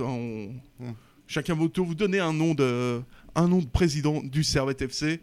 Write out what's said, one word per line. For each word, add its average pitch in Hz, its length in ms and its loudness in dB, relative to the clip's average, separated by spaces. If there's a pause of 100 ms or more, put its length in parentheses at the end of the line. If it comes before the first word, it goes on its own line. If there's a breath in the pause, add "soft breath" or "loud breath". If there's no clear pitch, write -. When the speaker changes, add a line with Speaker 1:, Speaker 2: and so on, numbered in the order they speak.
Speaker 1:
hein, - 20 -4
on, 117 500 -6 (280)
Speaker 2:
Hmm. 123 140 -10 (340 soft breath)
Speaker 1:
chacun 160 260 -2
votre 160 200 0
tour, 185 120 0
vous 170 80 -4
donnez 190 240 0
un 170 140 2
nom 160 220 2
de, 123 460 2 (360 soft breath)
un 170 100 4
nom 180 140 4
de 156 80 0
président 151 520 2
du 139 220 -2
Servette 135 460 0
F 131 40 -14
C. 160 300 -2